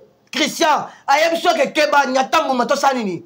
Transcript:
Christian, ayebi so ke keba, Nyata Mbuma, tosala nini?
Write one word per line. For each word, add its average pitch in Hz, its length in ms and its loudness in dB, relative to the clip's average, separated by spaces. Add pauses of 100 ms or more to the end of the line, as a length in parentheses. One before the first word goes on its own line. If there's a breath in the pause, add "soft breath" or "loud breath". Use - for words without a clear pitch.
(320)
Christian, 285 540 0 (220 loud breath)
ayebi 320 300 2
so 339 160 2
ke 277 200 0
keba, 294 320 2
Nyata 262 380 0
Mbuma, 262 220 -2
tosala 277 280 0
nini? 202 320 -4